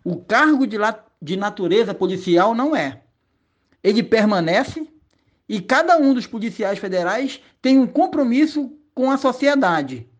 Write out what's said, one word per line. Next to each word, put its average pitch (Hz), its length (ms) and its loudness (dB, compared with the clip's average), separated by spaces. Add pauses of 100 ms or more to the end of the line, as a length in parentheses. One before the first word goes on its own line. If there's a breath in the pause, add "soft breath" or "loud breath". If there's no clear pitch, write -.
o 175 140 -4
cargo 269 500 2
de 214 120 -6
la-, 220 260 -4 (180)
de 165 140 -6
natureza 202 580 -2
policial 185 640 0
não 285 180 -2
é. 143 280 -4 (800)
Ele 214 180 2
permanece 214 880 0 (600)
e 208 100 -4
cada 330 380 2
um 277 160 4
dos 247 120 -2
policiais 202 540 -6
federais 190 600 -4 (200 soft breath)
tem 262 160 4
um 262 80 6
compromisso 294 880 0 (220)
com 262 180 0
a 269 60 0
sociedade 220 920 0 (120)